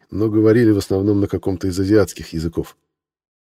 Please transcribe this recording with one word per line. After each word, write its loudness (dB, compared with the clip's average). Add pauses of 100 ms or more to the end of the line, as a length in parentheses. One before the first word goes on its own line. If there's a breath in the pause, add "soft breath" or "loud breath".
но -2
говорили 4
в 4
основном 0
на -2
каком-то -6
из -6
азиатских 0
языков. -8 (640)